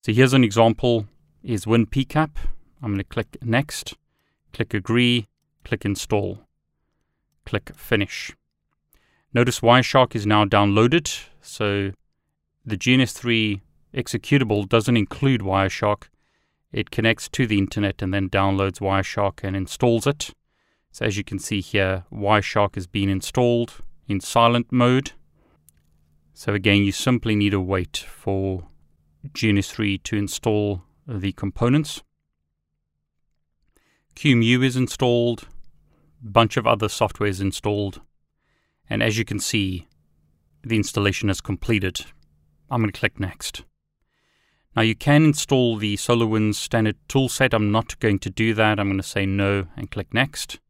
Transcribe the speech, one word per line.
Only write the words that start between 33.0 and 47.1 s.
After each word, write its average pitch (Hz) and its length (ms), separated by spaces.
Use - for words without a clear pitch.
Q 139 220
M 117 80
U 123 180
is 127 140
installed, 120 720
bunch 110 340
of 117 120
other 110 220
software 104 400
is 95 120
installed, 101 600
and 107 120
as 110 160
you 110 80
can 104 140
see, 95 480
the 113 140
installation 101 540
is 92 120
completed. 95 640
I'm 123 120
gonna 104 100
click - 280
next. - 440
Now 113 80
you 113 100
can 147 300
install 131 540
the 104 180
SolarWinds 110 600
standard 110 420
toolset. 131 460